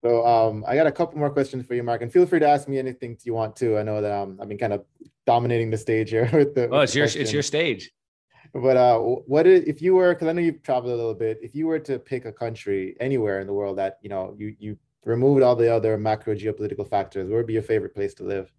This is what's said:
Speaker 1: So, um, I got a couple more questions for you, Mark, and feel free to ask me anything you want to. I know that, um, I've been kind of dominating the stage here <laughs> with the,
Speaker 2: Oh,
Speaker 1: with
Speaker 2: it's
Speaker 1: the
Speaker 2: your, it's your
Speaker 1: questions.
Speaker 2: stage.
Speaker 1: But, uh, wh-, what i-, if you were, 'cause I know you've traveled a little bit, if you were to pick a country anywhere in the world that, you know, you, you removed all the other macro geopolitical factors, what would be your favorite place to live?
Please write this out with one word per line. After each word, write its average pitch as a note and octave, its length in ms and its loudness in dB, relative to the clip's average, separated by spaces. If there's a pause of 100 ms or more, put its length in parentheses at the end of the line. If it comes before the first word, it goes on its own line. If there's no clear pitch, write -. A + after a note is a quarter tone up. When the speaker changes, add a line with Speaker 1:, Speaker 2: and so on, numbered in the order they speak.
Speaker 1:
So, A#2 200 4
um, A2+ 400 4
I B2 100 -2
got D#3 120 4
a C#3+ 60 0
couple E3 260 -4
more D3 100 0
questions C#3 360 -2
for - 80 -8
you, A#2+ 100 -2
Mark, A#2 180 -2
and A#2 120 -8
feel F3+ 120 6
free F3 140 2
to D3+ 80 4
ask C#3+ 220 2
me C3+ 100 -2
anything B2+ 440 -8
you A#2+ 100 -6
want A2 240 -4
to. A2 200 0
I G#2 60 -2
know G#2+ 180 -4
that, G#2 120 -2
um, G2 280 -6
I've G2 60 -12
been G#2 100 -10
kind G#2+ 140 -2
of G2+ 140 -4 (400)
dominating A#2 440 2
the A2 80 -2
stage A2 340 -2
here A2+ 180 0
<laughs> - 40 -2
with D3 220 4
the, A#2+ 140 0
Speaker 2:
Oh, C3+ 100 2
Speaker 1:
with D3 40 4
Speaker 2:
it's B2+ 100 -2
Speaker 1:
the C#3 60 2
Speaker 2:
your, B2+ 60 4
it's A2 100 -2
your C#3+ 100 -4
Speaker 1:
questions. C#3+ 220 -2
Speaker 2:
stage. D3 440 -4 (640)
Speaker 1:
But, C3 240 2
uh, B2 220 6
wh-, A2+ 280 -2
what D3+ 180 2
i-, F3+ 40 8
if D#3 320 4
you F#3 140 2
were, F3+ 200 4
'cause E3 140 -4
I - 20 -2
know F3 100 -2
you've E3 220 -2
traveled B2 300 -2
a - 20 -2
little A#2 180 -4
bit, A2 280 -4
if - 120 -16
you D#3 140 -4
were D#3+ 120 0
to C#3 200 -6
pick B2+ 240 -8
a A2+ 80 -12
country G2+ 680 -6
anywhere A2+ 400 -2
in F#2+ 60 -10
the G2+ 40 -8
world G2+ 260 -4
that, G2 240 -4
you G#2 60 -18
know, G2 300 -8
you, G#2+ 200 -12
you G#2+ 200 -12 (260)
removed C3 400 4
all B2 140 4
the A#2 100 4
other A2 300 0
macro G#2+ 360 -4
geopolitical G2+ 560 -6
factors, G2 380 -4
what G#2 80 -4
would A#2 120 -2
be A2 60 -6
your A2 80 0
favorite G#2 320 -2
place G2+ 200 -6
to - 100 -16
live? F#2+ 360 -6